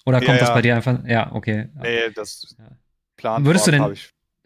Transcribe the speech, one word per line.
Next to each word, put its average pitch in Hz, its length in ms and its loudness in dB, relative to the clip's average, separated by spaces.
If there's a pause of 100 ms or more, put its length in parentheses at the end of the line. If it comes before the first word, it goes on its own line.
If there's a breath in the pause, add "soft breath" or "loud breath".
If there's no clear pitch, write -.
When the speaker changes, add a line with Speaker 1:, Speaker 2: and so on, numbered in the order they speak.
Speaker 1:
Oder 127 160 2
Speaker 2:
Ja, 127 60 0
Speaker 1:
kommt 127 160 4
das 120 60 4
Speaker 2:
ja. 120 60 2
Speaker 1:
bei 120 80 2
dir 120 140 4
einfach? 123 300 -2
Ja, 117 280 -2
okay. 110 400 -6
Ja. 139 80 -16
Speaker 2:
Nee, 117 280 -2
das - 480 -14
Speaker 1:
Ja. 110 120 -20 (460)
Speaker 2:
Plan 113 280 -2
Speaker 1:
Würdest 170 220 4
du - 40 4
Speaker 2:
vorab 147 100 4
Speaker 1:
denn, - 40 2
Speaker 2:
hab 101 80 -2
ich, - 180 -18 (360)